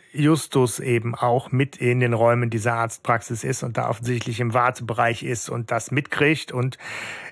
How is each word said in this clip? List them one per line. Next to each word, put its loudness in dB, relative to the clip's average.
Justus 2
eben 0
auch 0
mit 0
in 2
den 2
Räumen 4
dieser 0
Arztpraxis -2
ist -4
und -6
da 0
offensichtlich -4
im 0
Wartebereich 0
ist -6
und -6
das -2
mitkriegt. 0
Und -2